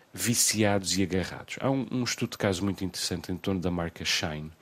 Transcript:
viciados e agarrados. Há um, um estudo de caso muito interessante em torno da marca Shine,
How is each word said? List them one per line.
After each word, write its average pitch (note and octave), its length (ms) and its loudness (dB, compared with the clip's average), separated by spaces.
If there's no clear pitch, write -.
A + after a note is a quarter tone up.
viciados G2+ 800 2
e G2 60 4
agarrados. F2 580 -2
Há C3 100 2
um, C3+ 200 0
um B2 140 0
estudo A#2 260 -2
de - 80 -12
caso F#2+ 260 2
muito G2 200 0
interessante F2+ 480 -4
em F2+ 40 -4
torno F#2+ 240 -2
da F2 100 0
marca F2 340 -4
Shine, D#2 580 -2